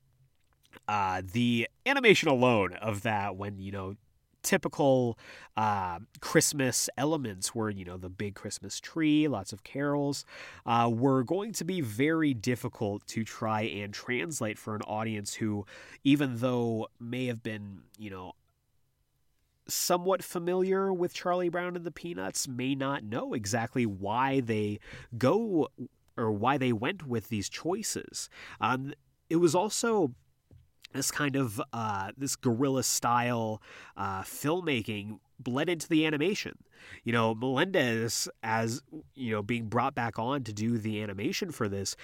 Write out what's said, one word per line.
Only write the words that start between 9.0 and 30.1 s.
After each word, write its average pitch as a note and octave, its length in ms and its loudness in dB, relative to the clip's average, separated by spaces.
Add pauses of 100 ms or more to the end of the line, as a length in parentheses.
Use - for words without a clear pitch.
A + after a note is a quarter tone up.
lots G#2 240 -2
of G#2 120 -12
carols, C#3+ 600 0 (440)
uh, A#2 260 6
were C3 300 4
going G3 300 -2
to - 120 -4
be F3+ 160 0
very C#3+ 500 2
difficult A2 760 -2
to A2+ 160 -4
try A2 380 -2
and G#2 300 -4
translate B2 680 -4
for A2 160 -6
an G#2+ 80 -4
audience G#2+ 500 -4
who, G#2 320 -2 (380)
even C#3 340 4
though A#2 500 0 (120)
may B2 260 -6
have A#2+ 160 -4
been, G2+ 400 -8 (160)
you G#2+ 140 -12
know, F#2 220 -12 (1300)
somewhat F3+ 540 0
familiar F#3+ 720 0
with F3 180 0
Charlie F3+ 380 0
Brown F3 260 -2
and F3 80 -8
the E3+ 60 -8
Peanuts, F3 580 -6
may B2+ 280 -2
not C#3 280 -2
know C#3+ 300 -4
exactly A#2 540 0
why A2+ 540 0
they G#2+ 360 0 (400)
go, E3+ 520 2 (460)
or A2+ 160 0
why A#2+ 280 2
they B2+ 120 2
went C#3+ 360 -2
with A#2 220 -4
these G#2 200 -2
choices. - 800 -6 (320)
Um, B2+ 320 0 (340)
it E3 100 2
was E3+ 180 6
also G3+ 580 2 (800)